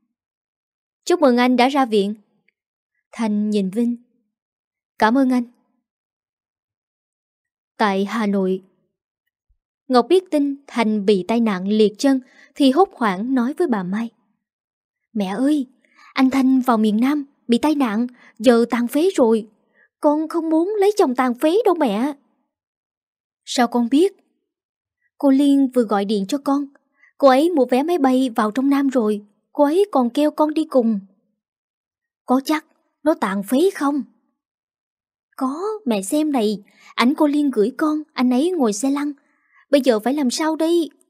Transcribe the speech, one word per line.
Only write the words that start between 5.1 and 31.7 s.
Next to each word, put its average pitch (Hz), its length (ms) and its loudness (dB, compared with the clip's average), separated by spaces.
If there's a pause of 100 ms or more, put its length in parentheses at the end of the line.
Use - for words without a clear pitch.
ơn 269 120 2
anh." 247 140 0 (2250)
Tại 196 280 0
Hà 214 220 -4
Nội, 190 360 -2 (1300)
Ngọc 247 200 2
biết 370 220 2
tin 285 260 0 (100)
Thanh 214 400 -2
bị 190 220 2
tai 233 120 0
nạn 196 280 -2
liệt 214 300 2
chân 269 220 2 (340)
thì 277 160 4
hốt 349 220 4
hoảng 214 420 -4
nói 254 240 0
với 349 100 0
bà 214 140 -2
Mai: 208 280 -6 (1000)
"Mẹ 208 140 -4
ơi, 254 400 -2 (480)
anh 262 160 2
Thanh 262 300 2
vào 240 180 0
miền 214 220 0
Nam 277 240 0 (240)
bị 233 100 2
tai 302 160 0
nạn, 240 320 -2 (320)
giờ 233 320 4
tàn 240 180 -2
phế 311 280 0
rồi. 226 320 2 (520)
Con 311 280 0
không 320 220 -4
muốn 339 300 0
lấy 392 160 4
chồng 285 180 0
tàn 254 200 -2
phế 311 300 0
đâu 370 100 4
mẹ." 269 400 -2 (1300)
"Sao 240 240 -2
con 240 220 -2
biết?" 339 220 2 (1080)
"Cô 285 120 2
Liên 277 440 2
vừa 247 80 2
gọi 208 220 -2
điện 202 240 -2
cho 285 100 -4
con. 277 260 -4 (540)
Cô 277 100 4
ấy 277 220 4
mua 269 160 0
vé 254 160 0
máy 349 160 -2
bay 262 380 0
vào 214 140 -2
trong 262 200 -2
Nam 277 180 0
rồi. 214 380 -2 (260)
Cô 294 120 0
ấy 330 280 2
còn 247 180 0
kêu 294 200 0
con 302 240 -2
đi 311 100 -2
cùng." 226 360 0 (1300)